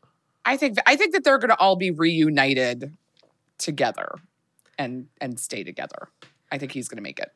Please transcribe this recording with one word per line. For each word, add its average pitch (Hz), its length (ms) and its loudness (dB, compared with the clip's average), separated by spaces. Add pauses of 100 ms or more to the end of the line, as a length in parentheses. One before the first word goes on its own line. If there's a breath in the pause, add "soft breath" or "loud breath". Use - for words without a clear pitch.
(440)
I 254 120 0
think, 262 300 -2
I 262 100 6
think 370 180 0
that 320 100 0
they're 269 140 6
gonna 220 200 4
all 190 180 6
be 180 140 -2
reunited 143 1040 2 (640)
together 135 500 -2 (680)
and, 127 300 -6 (120)
and 123 200 -6
stay 104 240 -8
together. - 440 -12 (420)
I 139 80 -6
think 139 140 -10
he's 127 160 -8
gonna 113 140 -12
make 71 160 -12
it. - 180 -8